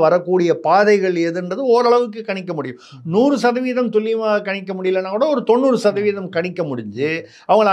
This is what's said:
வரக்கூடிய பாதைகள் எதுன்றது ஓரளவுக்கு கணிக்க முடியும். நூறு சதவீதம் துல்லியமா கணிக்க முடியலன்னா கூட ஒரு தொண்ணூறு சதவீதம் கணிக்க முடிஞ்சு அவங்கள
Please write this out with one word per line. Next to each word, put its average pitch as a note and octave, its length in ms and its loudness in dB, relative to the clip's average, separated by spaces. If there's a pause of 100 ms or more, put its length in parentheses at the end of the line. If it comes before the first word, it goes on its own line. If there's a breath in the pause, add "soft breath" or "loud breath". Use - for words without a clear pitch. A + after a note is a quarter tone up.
வரக்கூடிய F3 500 2 (100)
பாதைகள் F#3+ 540 4
எதுன்றது F3+ 500 -4 (100)
ஓரளவுக்கு A#3+ 480 2
கணிக்க F#3+ 320 -8
முடியும். C3 260 -8 (240 loud breath)
நூறு A#3 340 2
சதவீதம் B3 540 -2
துல்லியமா A3 400 0 (100)
கணிக்க G3 300 -6
முடியலன்னா F#3 440 -2
கூட C4+ 120 0
ஒரு C#4 240 -2
தொண்ணூறு B3+ 260 2
சதவீதம் G3+ 600 -2
கணிக்க F3 260 -4
முடிஞ்சு B2 480 -4 (360 loud breath)
அவங்கள G3+ 240 4